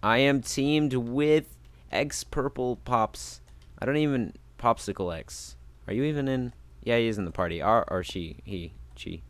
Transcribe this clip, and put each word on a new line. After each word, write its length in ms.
I 160
am 240
teamed 500
with 640
X 340
Purple 520
Pops. 640
I 80
don't 100
even, 380
Popsicle 580
X. 400
Are 80
you 100
even 240
in? 240
Yeah, 140
he 80
is 100
in 80
the 60
party. 320
Or, 280
or 120
she, 420
he, 300
she. 340